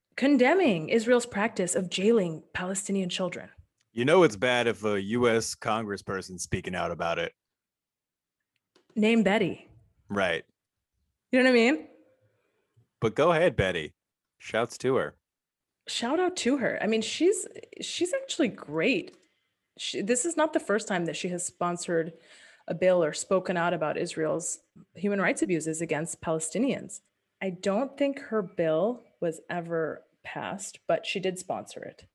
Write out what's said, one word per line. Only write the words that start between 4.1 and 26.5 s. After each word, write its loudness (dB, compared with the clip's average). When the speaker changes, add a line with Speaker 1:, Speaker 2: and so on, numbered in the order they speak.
Speaker 2:
it's 4
bad 2
if 0
a 2
U 2
S 2
congressperson's -4
speaking -6
out -2
about -2
it. -4
Speaker 1:
Name 4
Betty. 0
Speaker 2:
Right. 0
Speaker 1:
You 4
know 6
what 6
I 6
mean? 4
Speaker 2:
But 0
go 4
ahead, 4
Betty. 0
Shouts -2
to 0
her. -2
Speaker 1:
Shout -2
out 0
to 0
her. -2
I 0
mean, 0
she's, 0
she's -4
actually -2
great. -2
She, -6
this -2
is -4
not 0
the 0
first -2
time -2
that -4
she -6
has -6
sponsored -2
a -4
bill 4
or 0
spoken 0
out 0
about -2
Israel's -4
human 0
rights 0
abuses -2
against -4
Palestinians. -4